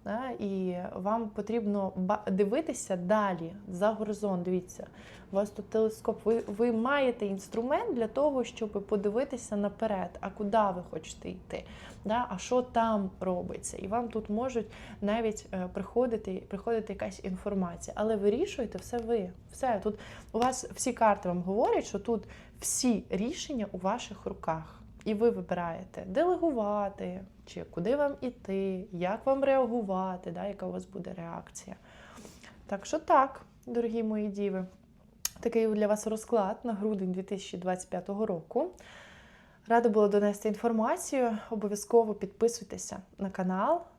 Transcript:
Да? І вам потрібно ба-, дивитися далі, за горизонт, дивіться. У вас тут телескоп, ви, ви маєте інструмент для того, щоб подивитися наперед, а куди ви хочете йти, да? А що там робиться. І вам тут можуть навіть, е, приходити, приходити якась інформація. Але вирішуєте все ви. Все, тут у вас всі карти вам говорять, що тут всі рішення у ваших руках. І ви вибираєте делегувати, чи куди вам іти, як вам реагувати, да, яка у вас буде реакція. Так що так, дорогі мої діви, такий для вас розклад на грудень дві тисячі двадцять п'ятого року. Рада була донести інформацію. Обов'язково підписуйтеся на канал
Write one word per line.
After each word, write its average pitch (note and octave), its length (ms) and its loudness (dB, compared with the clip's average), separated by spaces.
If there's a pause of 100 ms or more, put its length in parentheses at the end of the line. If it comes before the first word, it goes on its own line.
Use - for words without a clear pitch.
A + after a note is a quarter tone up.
Да? A3+ 260 -4
І F#3+ 480 -2 (160)
вам G#3+ 360 -2
потрібно G#3 680 -2
ба-, F#3 360 0
дивитися G#3 640 0
далі, F3+ 580 2 (140)
за F#3+ 220 2
горизонт, G#3 540 0
дивіться. F3+ 440 -2 (440)
У F#3+ 40 -4
вас G#3 140 2
тут - 200 -10
телескоп, A3 560 0
ви, A3+ 220 4
ви A3+ 240 2
маєте A#3+ 540 4
інструмент B3+ 720 0
для A3+ 120 2
того, C4+ 360 2
щоб G#3 440 -4
подивитися G#3+ 680 0
наперед, G3+ 540 0 (100)
а G3 100 -4
куди G3+ 280 0
ви F#3+ 320 2
хочете - 400 -10
йти, - 360 -10 (400)
да? A#3 240 0
А F#3 80 -6
що B3 240 2
там A3+ 580 2
робиться. F3+ 580 -4
І F#3+ 100 -8
вам A3+ 220 -2
тут G#3+ 200 -6
можуть A#3 380 -2 (340)
навіть, G#3+ 520 0
е, F3+ 200 -4
приходити, G#3 760 0
приходити G#3+ 440 -2
якась G3 300 -6
інформація. F#3 760 -4
Але A3 160 2
вирішуєте G#3+ 600 2
все A#3+ 200 -6
ви. A3+ 320 0 (220)
Все, A#3 320 0
тут G#3+ 160 -2 (320)
у A3 80 0
вас B3+ 260 2 (100)
всі - 180 0
карти G3+ 360 4
вам F3 120 0
говорять, C4 440 2
що G3+ 140 -6
тут A3+ 240 0 (360)
всі - 500 2
рішення A#3 640 -2
у F#3 60 -8
ваших G3+ 480 -4
руках. D#3+ 580 -6 (220)
І G#3+ 80 2
ви A3+ 160 6
вибираєте F3+ 760 -4
делегувати, G#3 1160 0 (240)
чи - 180 -10
куди F#3 320 0
вам C#4+ 260 2
іти, G3 680 -4
як F3+ 340 -2
вам C4+ 180 4
реагувати, G3 880 2
да, F3 140 -6
яка G3 200 -6
у F3+ 60 -4
вас F#3 140 -6
буде F3+ 320 -10
реакція. E3+ 580 -10 (920)
Так G3+ 180 -6
що D#4 140 -2
так, C#4 420 6 (240)
дорогі A#3 380 0
мої G#3+ 240 0
діви, G3 380 -2 (760)
такий A3+ 280 4
для G#3+ 200 4
вас G#3+ 200 2
розклад A3 560 0
на A#3 100 -2
грудень G3 380 0
дві F#3 120 -2
тисячі G3 340 -6
двадцять F3+ 320 -2
п'ятого G3 360 -2
року. G#3+ 460 0 (960)
Рада A#3 220 6
була G#3 180 8
донести G#3 420 4
інформацію. A#3 880 2 (120)
Обов'язково G#3 640 4
підписуйтеся G#3 840 -2 (200)
на F#3+ 120 -4
канал G3 520 2 (180)